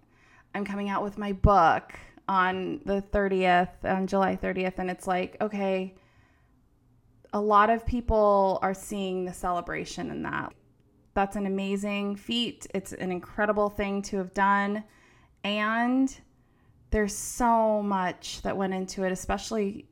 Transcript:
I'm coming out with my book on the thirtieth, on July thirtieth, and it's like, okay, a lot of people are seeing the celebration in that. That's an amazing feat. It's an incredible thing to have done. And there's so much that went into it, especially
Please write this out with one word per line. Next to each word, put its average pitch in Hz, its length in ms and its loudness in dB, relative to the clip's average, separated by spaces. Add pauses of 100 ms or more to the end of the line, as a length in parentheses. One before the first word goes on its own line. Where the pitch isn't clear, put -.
(560)
I'm 202 80 -4
coming 202 240 -6
out 196 160 -2
with 202 140 -8
my 202 140 -4
book 190 640 6 (320)
on 185 580 0
the 196 160 0
thirtieth, 185 840 2
on 190 240 0
July 190 260 2
thirtieth, 190 440 -4
and 185 120 -4
it's 185 160 -8
like, 185 340 -2
okay, 196 540 -4 (1400)
a 208 80 -2
lot 208 300 6
of 226 160 2
people 208 760 4
are 190 120 0
seeing 190 500 -4
the 180 80 -8
celebration 175 800 -6
in - 120 -8
that. - 300 -6 (640)
That's 202 220 0
an 202 100 -2
amazing 202 680 -2
feat. 233 580 -6
It's 190 180 -6
an 185 200 -6
incredible 208 560 0
thing 202 340 -4
to 202 140 -8
have 185 180 -6
done. 202 500 2 (600)
And 226 720 0 (760)
there's 208 240 2
so 220 680 2
much 190 600 -4
that 196 140 -2
went 190 180 -2
into 190 300 -6
it, 185 80 0
especially 202 800 -4